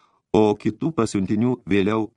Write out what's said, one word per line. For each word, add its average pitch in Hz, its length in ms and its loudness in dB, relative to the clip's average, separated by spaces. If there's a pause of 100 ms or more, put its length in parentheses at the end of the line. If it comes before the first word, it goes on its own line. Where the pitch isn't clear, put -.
(340)
o 110 80 6 (120)
kitų 113 400 -6
pasiuntinių 110 720 -2
vėliau 101 500 0